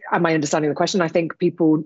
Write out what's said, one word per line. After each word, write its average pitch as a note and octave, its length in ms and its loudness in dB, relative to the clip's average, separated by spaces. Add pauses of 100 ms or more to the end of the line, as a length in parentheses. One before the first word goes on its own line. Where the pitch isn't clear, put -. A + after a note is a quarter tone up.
(120)
am E3+ 140 2
I E3 80 2
understanding D3+ 360 0
the C#3+ 60 -2
question? F3+ 260 -2
I E3 60 0
think E3+ 300 -2
people D#3+ 480 2